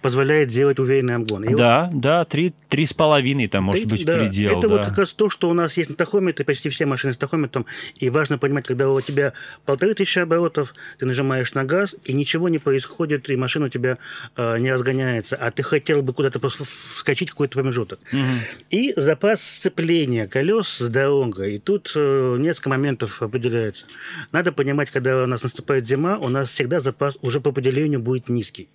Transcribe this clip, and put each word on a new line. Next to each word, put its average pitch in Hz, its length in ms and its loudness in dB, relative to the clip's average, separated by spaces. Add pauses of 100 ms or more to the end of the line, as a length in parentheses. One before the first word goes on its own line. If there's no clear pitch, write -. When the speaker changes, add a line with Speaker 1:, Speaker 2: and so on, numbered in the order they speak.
Speaker 1:
позволяет 135 480 4
делать 135 300 2
уверенный 127 360 2
обгон. 110 280 -2
И 110 60 0
вот 113 80 4
Speaker 2:
Да, 120 360 6
да, 151 320 2
три, 165 280 0 (160)
три 151 160 2
с - 80 -2
половиной, 139 540 4
там, 98 180 2
может 98 200 0
Speaker 1:
Да, 110 40 -2
Speaker 2:
быть, 110 160 0
Speaker 1:
да. 165 120 2
Speaker 2:
предел, 101 420 2
Speaker 1:
Это - 80 2
вот 104 100 4
Speaker 2:
да. 202 80 2
Speaker 1:
как 104 120 -2
раз 196 160 0
то, 214 160 2
что 175 200 -2
у 170 40 2
нас 170 240 0
есть 165 120 -2
на 110 60 -8
тахометре, 180 500 0
почти 143 240 -2
все 147 160 -2
машины 135 280 -2
с 120 40 -6
тахометром, 139 480 -2 (300)
и 127 140 -2
важно 143 280 0
понимать, 139 280 0
когда 131 240 0
у 135 120 2
тебя 139 320 0 (320)
полторы 180 280 2
тысячи 185 260 0
оборотов, 165 540 0 (260)
ты 135 60 -4
нажимаешь 131 480 0
на 135 100 -2
газ, 180 320 -2 (100)
и 131 80 -4
ничего 160 360 0
не 160 100 0
происходит, 143 680 -2
и 135 60 0
машина 131 320 -2
у - 20 -2
тебя, 127 280 -2 (380)
э, 117 240 -2
не 131 140 2
разгоняется, 127 640 -2
а 117 160 -4
ты 139 120 -4
хотел 147 380 0
бы 131 120 -2
куда-то 135 260 0
пос-, 139 260 -4 (300)
вскочить - 340 -2
в - 40 -16
какой-то 143 200 -2
промежуток. 127 460 -2 (120)
Speaker 2:
Мгм. 131 300 0 (300)
Speaker 1:
И 247 240 0
запас 160 460 2
сцепления 160 840 0
колес 180 400 0 (120)
с 120 100 -2
дорогой. 117 680 0
И 101 40 -8
тут, 196 360 -2
э, 135 440 2
несколько 151 300 -2
моментов 131 520 -2
определяется. 117 640 -2 (460)
Надо 170 200 0
понимать, 139 400 0
когда 131 320 0
у 123 40 0
нас 123 160 -2
наступает 131 440 -2
зима, 160 300 0
у 135 120 -4
нас 131 200 -2
всегда 139 300 0
запас 139 420 -2
уже 131 200 -2
по 147 80 2
определению 135 500 0
будет 123 300 -2
низкий. 117 460 -4